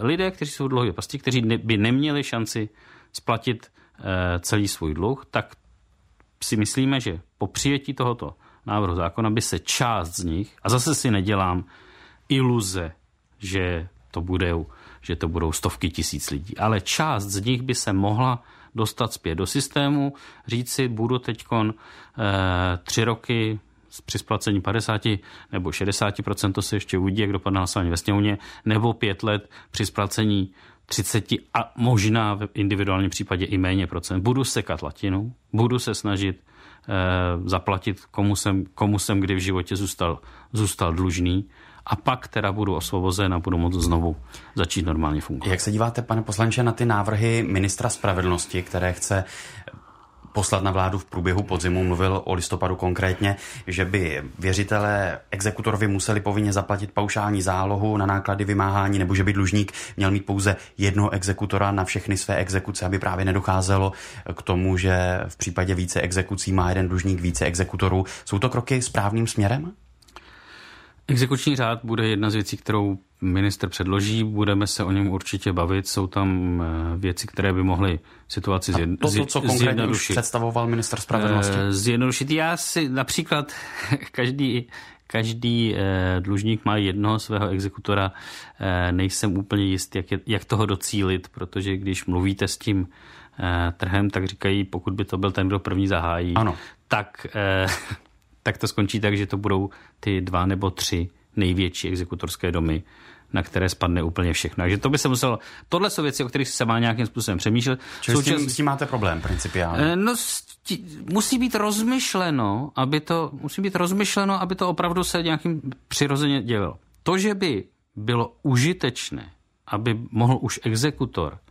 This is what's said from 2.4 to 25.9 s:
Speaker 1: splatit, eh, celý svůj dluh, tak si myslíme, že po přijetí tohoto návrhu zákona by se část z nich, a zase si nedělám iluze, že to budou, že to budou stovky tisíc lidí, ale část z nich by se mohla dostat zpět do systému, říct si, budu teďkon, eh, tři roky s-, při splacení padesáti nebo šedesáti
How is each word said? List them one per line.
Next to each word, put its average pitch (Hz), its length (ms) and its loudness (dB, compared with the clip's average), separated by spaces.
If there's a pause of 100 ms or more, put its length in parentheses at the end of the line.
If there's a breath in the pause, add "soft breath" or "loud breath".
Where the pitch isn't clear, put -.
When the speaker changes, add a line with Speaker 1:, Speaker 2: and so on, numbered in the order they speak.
Speaker 1:
splatit, 117 540 -2 (340 soft breath)
eh, 90 400 0
celý 104 280 2
svůj 78 260 -4
dluh, 104 360 -2
tak - 240 -2 (920)
si - 120 -2
myslíme, 131 440 2
že 87 200 -4 (180)
po 104 80 -2
přijetí 139 480 -2
tohoto 120 400 -4 (320 soft breath)
návrhu 104 300 0
zákona 90 340 0
by 113 100 2
se 95 180 -2
část 101 580 -2
z 95 80 -4
nich, 87 380 -4
a - 60 -2
zase 127 260 2
si 135 160 0
nedělám 95 540 2 (640 loud breath)
iluze, 107 640 0 (460)
že 90 500 -2 (220)
to 85 100 -6
budou, 87 460 0 (340 loud breath)
že 85 160 -4
to 82 120 -2
budou 82 240 0
stovky - 380 -2
tisíc - 400 -4
lidí, 78 280 -8
ale 107 220 2
část 143 440 0
z 101 200 -4
nich 123 180 0
by 127 120 -2
se - 180 -2
mohla 107 500 2 (320 loud breath)
dostat 110 380 -2
zpět 82 220 -4
do 90 120 -2
systému, 143 680 0 (340 loud breath)
říct 123 260 -4
si, 131 160 0
budu 117 300 0
teďkon, 113 560 -2
eh, 92 1080 0
tři - 220 0
roky 110 540 0 (320)
s-, - 100 -20
při - 180 -6
splacení 101 420 0
padesáti 104 580 0 (340 loud breath)
nebo 90 200 -2
šedesáti 98 500 -2